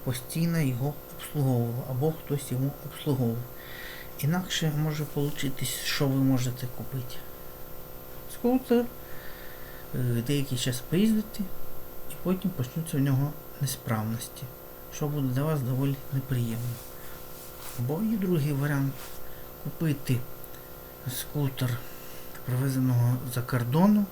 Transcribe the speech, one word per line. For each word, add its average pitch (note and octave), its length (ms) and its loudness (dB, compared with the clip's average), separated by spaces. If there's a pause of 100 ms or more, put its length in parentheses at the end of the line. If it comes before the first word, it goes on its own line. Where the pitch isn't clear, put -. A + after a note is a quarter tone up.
постійно E3 560 0
його C3+ 340 2 (220)
обслуговувала, B2+ 720 2
або C#3+ 220 2
хтось C#3+ 400 -4
його C3 180 2 (160)
обслуговував. A#2+ 560 0 (760)
Інакше E3 580 2
може D3+ 280 0
получитись, C#3+ 640 0 (160)
що - 240 2
ви C3+ 80 4
можете C3 500 4 (100)
купити B2 400 -4 (1160)
скутер, A#3+ 500 4 (1120)
е, A#2+ 320 4
деякий C#3 320 2
час B2 300 0
поїздити, G#3+ 560 4 (680)
і - 120 -6
потім F#3 280 2
почнуться D#3+ 460 -2
в C3+ 40 4
нього C#3 320 4 (280)
несправності, A2+ 800 -2 (520)
що D3+ 140 0
буде C#3 260 2
для C3+ 80 2
вас D#3 180 2
доволі C3+ 340 2 (180)
неприємно. A#2+ 640 0 (1040)
Або D3 240 0
є A3 140 2
другий E3+ 360 2
варіант, C#3 400 2 (720)
купити C#3 540 0 (1000)
скутер, C3 600 0 (680)
привезеного B2+ 720 4 (180)
за B2 80 0
кордону. E3 680 6